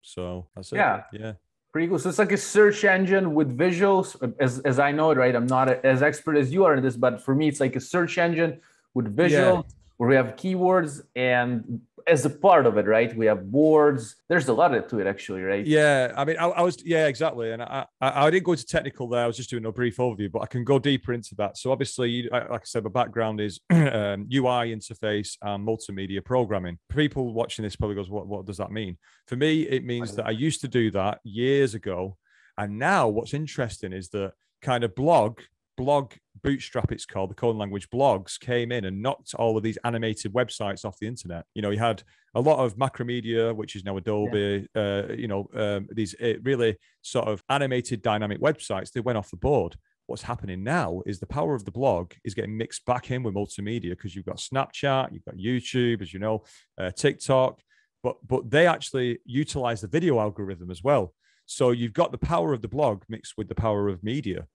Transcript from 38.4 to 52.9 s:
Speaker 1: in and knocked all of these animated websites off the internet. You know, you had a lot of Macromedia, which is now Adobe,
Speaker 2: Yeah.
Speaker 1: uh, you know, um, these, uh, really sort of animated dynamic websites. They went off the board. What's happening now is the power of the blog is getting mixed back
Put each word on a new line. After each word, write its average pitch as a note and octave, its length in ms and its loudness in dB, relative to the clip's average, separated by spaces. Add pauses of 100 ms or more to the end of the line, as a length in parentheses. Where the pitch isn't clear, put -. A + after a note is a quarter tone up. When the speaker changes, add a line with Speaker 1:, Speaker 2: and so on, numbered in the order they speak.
Speaker 1:
in A#2 120 -4
and F#2+ 160 -6
knocked - 340 -4
all A2+ 220 2
of G#2+ 60 0
these A2 220 -2
animated A2+ 480 -4
websites G#2+ 520 -4
off G2+ 140 -10
the G#2+ 80 -8
internet. F2 380 -10 (100)
You A2 80 -4
know, G2+ 80 0
you G#2 80 -2
had A2+ 240 0 (320)
a A#2 60 2
lot C#3+ 180 4
of A#2 180 0
Macromedia, A#2 760 -2
which G#2+ 220 -10
is F#2+ 80 -12
now G2 120 -4
Adobe, G#2 800 -2
Speaker 2:
Yeah. G#2+ 80 0 (260)
Speaker 1:
uh, - 40 -8
you A2+ 160 -6
know, G2+ 260 -4
um, G2+ 380 -4
these, G#2+ 280 -4
uh, A#2 220 0
really A#2+ 340 0 (260)
sort A2+ 260 -2
of G#2 200 -4
animated B2+ 540 -2
dynamic G#2+ 380 -2
websites. G#2 500 -2
They B2+ 100 -6
went A2+ 180 -2
off - 120 -8
the F2+ 60 -14
board. A#2 400 0 (300)
What's - 160 -10
happening F#2+ 420 -8
now A2 420 -2
is G2 140 -8
the G2+ 60 -10
power D3+ 280 -2
of G#2 100 -8
the - 60 -10
blog G#2 420 0 (120)
is G2 100 -8
getting G#2+ 220 -6
mixed - 280 -8
back B2 260 -4